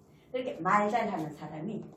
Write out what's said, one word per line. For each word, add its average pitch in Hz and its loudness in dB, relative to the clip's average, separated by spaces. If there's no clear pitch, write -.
이렇게 254 -4
말 208 6
잘하는 185 0
사람이 160 -8